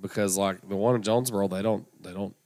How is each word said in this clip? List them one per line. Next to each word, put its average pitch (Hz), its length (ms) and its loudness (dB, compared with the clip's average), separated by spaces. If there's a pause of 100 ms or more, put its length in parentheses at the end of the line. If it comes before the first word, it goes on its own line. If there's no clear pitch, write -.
because, 98 360 0
like, 98 320 0
the 98 60 -4
one 117 220 2
in 107 60 -2
Jonesboro, 110 440 2
they 92 160 -4
don't, 107 240 0 (160)
they 92 100 -14
don't 98 220 -8 (120)